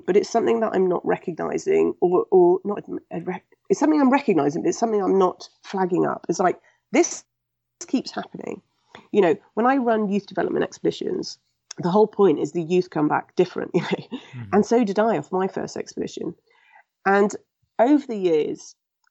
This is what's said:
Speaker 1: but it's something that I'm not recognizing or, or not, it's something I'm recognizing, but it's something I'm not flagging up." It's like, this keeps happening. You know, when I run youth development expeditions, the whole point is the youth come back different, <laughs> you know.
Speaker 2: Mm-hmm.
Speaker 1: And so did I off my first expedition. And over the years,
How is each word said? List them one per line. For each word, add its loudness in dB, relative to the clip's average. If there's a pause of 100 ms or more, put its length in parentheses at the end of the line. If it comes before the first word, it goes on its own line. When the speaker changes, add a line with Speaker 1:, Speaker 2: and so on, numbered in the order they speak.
Speaker 1:
but 2
it's 2
something 0
that -2
I'm 2
not -2
recognizing -2
or, 2
or 6
not, -6 (840)
it's 2
something 2
I'm 4
recognizing, 0
but 0
it's -4
something 0
I'm 2
not 0 (140)
flagging -2
up." -6
It's -2
like, 0 (320)
this 0 (640)
keeps -4
happening. -12 (500)
You 4
know, 4 (180)
when 0
I 4
run 0
youth -2
development -4
expeditions, -6 (420)
the -2
whole 4
point 2
is -4
the -4
youth 0
come -2
back -4
different, -2
<laughs> -8
you 2
know. -8
Speaker 2:
Mm-hmm. -8 (100)
Speaker 1:
And 4
so 2
did 0
I 0
off -8
my -2
first -8
expedition. -10 (680)
And 2 (440)
over 4
the -8
years, -2 (360)